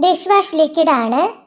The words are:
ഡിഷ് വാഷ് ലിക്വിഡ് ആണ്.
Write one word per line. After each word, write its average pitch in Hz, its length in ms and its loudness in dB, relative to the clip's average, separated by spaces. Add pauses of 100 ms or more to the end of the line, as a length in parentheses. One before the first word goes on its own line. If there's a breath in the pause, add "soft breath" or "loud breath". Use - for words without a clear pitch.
ഡിഷ് 359 280 0
വാഷ് 392 280 0
ലിക്വിഡ് 311 340 0
ആണ്. 254 380 0 (180 soft breath)